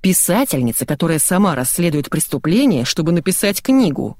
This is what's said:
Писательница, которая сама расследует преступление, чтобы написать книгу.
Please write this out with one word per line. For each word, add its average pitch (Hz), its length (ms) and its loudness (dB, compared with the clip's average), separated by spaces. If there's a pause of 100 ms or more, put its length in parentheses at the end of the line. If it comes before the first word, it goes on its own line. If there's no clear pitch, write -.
Писательница, 175 840 0
которая 160 320 -2
сама 185 360 2
расследует 147 560 -2
преступление, 160 760 0
чтобы 165 280 -2
написать 190 500 -2
книгу. 165 560 0